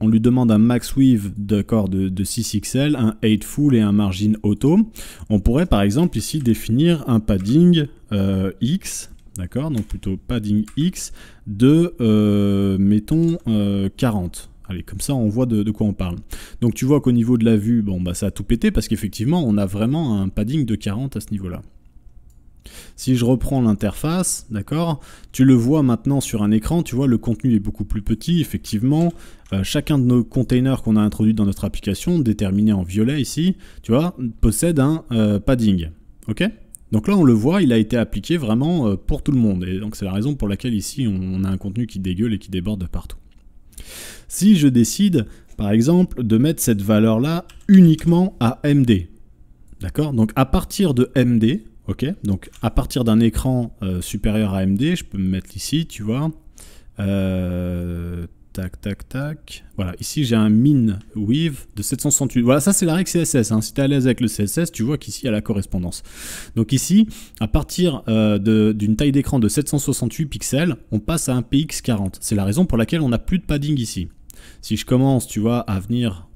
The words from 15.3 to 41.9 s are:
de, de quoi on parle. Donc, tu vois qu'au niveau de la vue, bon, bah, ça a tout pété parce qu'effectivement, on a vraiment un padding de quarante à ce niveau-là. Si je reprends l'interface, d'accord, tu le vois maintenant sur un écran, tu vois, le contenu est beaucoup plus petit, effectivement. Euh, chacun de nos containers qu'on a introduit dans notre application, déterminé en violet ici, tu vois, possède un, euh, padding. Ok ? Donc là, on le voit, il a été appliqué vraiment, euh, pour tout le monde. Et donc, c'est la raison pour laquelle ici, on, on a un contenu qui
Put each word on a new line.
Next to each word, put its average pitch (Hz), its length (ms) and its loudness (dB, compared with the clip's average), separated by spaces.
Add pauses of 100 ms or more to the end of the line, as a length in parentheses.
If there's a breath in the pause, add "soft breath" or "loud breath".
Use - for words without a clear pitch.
de, 107 160 0
de 107 80 -2
quoi 107 160 -2
on 98 60 -2
parle. 90 240 -6 (440 loud breath)
Donc, 113 120 2
tu 131 120 -6
vois 143 160 4
qu'au 127 100 2
niveau 120 260 2
de 110 60 0
la 113 140 4
vue, 110 240 0
bon, 95 180 -2
bah, 90 140 -4
ça 101 140 -4
a 90 40 -4
tout - 120 -8
pété 135 280 0
parce 110 160 -2
qu'effectivement, 117 580 -2
on 107 120 2
a 101 80 0
vraiment 110 560 -2
un 95 80 -2
padding 127 360 -2
de 107 100 -2
quarante 113 420 -6
à - 20 -6
ce - 120 -12
niveau-là. 92 320 -8 (1300 loud breath)
Si 131 220 0
je 120 80 0
reprends 131 360 0
l'interface, 120 880 -2
d'accord, 143 500 -4 (320 loud breath)
tu 131 100 2
le 131 100 8
vois 131 300 4
maintenant 131 380 0
sur 104 220 -4
un 104 80 2
écran, 110 300 0
tu 127 140 -6
vois, 135 120 0
le 117 100 2
contenu 117 380 0
est 104 40 4
beaucoup 101 260 -6
plus 104 180 -4
petit, 160 360 -2
effectivement. 143 720 -2 (400 loud breath)
Euh, 190 120 -2
chacun 147 360 0
de 123 60 2
nos 123 180 4
containers 127 580 0
qu'on 107 140 2
a 107 60 4
introduit 107 320 2
dans 104 120 0
notre 98 200 -2
application, 160 540 -2
déterminé 107 520 0
en 95 120 0
violet 110 360 -2
ici, 160 380 -2 (240 loud breath)
tu - 100 -4
vois, 160 240 2 (240)
possède 143 400 2
un, 156 320 2
euh, 107 280 2
padding. 104 500 0 (400)
Ok ? 110 140 -2 (500)
Donc 107 140 0
là, 202 100 2
on 175 60 6
le 123 100 8
voit, 156 300 2
il 123 100 4
a 113 60 4
été 110 180 0
appliqué 113 400 -2
vraiment, 135 500 0
euh, 98 80 0
pour - 280 -4
tout 147 80 -2
le 131 80 2
monde. 95 280 0
Et 92 120 -4
donc, 107 160 -10
c'est 101 100 -8
la 92 80 -4
raison 123 220 -2
pour 113 120 -4
laquelle 107 280 -2
ici, 113 320 -4
on, 98 120 -2
on 92 240 -4
a 95 60 -2
un 95 80 -2
contenu 104 300 -6
qui - 120 -12